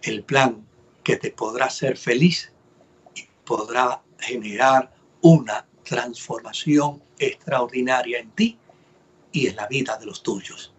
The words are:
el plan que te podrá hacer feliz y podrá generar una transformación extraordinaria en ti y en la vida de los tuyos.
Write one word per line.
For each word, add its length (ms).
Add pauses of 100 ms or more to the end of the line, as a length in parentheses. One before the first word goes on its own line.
el 200
plan 440 (360)
que 140
te 140
podrá 360
hacer 300
feliz 560 (640)
y 80 (220)
podrá 580 (160)
generar 720 (280)
una 460 (180)
transformación 1200 (160)
extraordinaria 1000
en 140
ti 260 (760)
y 160
en 80
la 100
vida 320
de 80
los 160
tuyos. 560